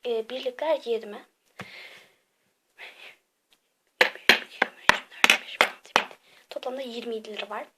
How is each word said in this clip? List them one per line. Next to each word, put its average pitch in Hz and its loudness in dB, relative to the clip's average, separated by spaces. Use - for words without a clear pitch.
e, 226 -2
birlikler 262 0
yirmi. 220 -4
Toplamda 262 -6
yirmi 233 -6
yedi 220 -10
lira 202 -8
var. 226 -8